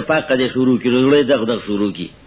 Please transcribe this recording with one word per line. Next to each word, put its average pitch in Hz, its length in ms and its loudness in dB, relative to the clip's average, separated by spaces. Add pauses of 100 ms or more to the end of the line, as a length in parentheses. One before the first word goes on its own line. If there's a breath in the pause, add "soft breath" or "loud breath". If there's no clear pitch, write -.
پاک 156 200 -2
قضیه 127 240 0
شروع 127 260 2
کړي، 123 140 -2
نو 127 120 2
زړه 143 140 4
یې 139 120 2
دغ 123 100 2 (100)
دغ 107 160 -4
شروع 101 240 -2
کړي. 85 180 -12 (180)